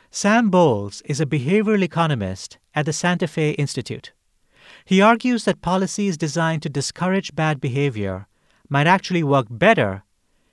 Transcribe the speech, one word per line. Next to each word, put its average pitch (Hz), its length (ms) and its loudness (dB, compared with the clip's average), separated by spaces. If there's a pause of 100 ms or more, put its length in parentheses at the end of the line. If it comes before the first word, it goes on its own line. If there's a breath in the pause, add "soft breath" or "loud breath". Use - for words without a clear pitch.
(100)
Sam 220 400 2
Bowles 127 560 2
is 139 120 -4
a 160 60 -2
behavioral 190 580 0
economist 147 760 -2 (160)
at 151 100 -2
the 156 80 -2
Santa 175 340 -2
Fe 151 260 -2
Institute. - 600 -6 (720 soft breath)
He 190 160 4
argues 233 440 4
that - 180 0
policies 190 560 -2
designed 160 460 -2
to 170 40 -6
discourage 175 680 -4
bad 156 240 -2
behavior 113 680 -4 (420)
might 143 200 2
actually 180 340 2
work 139 260 2
better 117 540 2 (500)